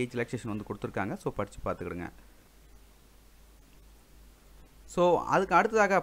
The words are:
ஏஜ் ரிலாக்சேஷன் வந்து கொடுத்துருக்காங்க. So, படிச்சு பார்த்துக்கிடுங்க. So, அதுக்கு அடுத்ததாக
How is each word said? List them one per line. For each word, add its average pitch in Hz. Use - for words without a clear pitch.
ஏஜ் 123
ரிலாக்சேஷன் 117
வந்து 104
கொடுத்துருக்காங்க. 107
So, 139
படிச்சு 101
பார்த்துக்கிடுங்க. 87
So, 175
அதுக்கு 190
அடுத்ததாக 202